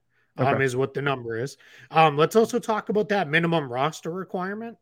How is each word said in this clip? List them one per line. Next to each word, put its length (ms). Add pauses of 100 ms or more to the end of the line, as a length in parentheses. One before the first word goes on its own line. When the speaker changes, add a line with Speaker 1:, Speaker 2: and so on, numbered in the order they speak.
(380)
Speaker 1:
um, 160
Speaker 2:
Okay. 100
Speaker 1:
is 100
what 200
the 80
number 340
is. 220 (320)
Um, 260
let's 180
also 240
talk 300
about 220
that 180
minimum 420
roster 400
requirement. 720